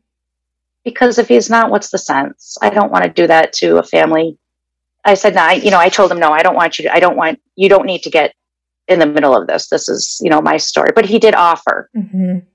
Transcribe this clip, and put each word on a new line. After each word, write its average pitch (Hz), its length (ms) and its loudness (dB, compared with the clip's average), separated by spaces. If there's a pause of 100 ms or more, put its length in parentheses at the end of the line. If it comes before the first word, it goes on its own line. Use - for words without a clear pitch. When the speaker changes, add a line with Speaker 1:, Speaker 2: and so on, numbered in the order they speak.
(840)
Speaker 1:
Because 240 340 0
if 226 100 0
he's 233 220 2
not, 226 200 2
what's 208 200 -4
the 190 80 -4
sense? - 640 -8
I 214 80 0
don't 202 220 -2
wanna 180 200 0
do 175 140 0
that 160 280 2
to 170 240 0
a 170 40 2
family. 160 560 -2 (680)
I 202 100 2
said, 190 200 0
"No," 180 80 2
I, 165 120 2
you 214 160 -2
know, 185 80 4
I 175 100 4
told 185 220 2
him, 175 80 -4
"No, 156 140 2
I 156 100 2
don't 180 140 2
want 165 220 -2
you 156 60 -6
to, 156 100 -2
I 170 60 2
don't 180 160 2
want, 160 240 -4 (160)
you 190 120 2
don't 190 180 4
need 180 160 -8
to 151 80 -12
get 151 240 -2 (540)
in 185 100 2
the 160 80 2
middle 147 300 0
of 92 100 -2
this. - 220 -6
This - 200 -4
is, - 340 -8
you - 80 -2
know, 156 120 2
my 156 140 -2
story." 151 380 -2
But 208 120 2
he 208 120 0
did 220 160 4
offer. - 640 -2
Speaker 2:
Mm-hmm. 185 440 -4 (140)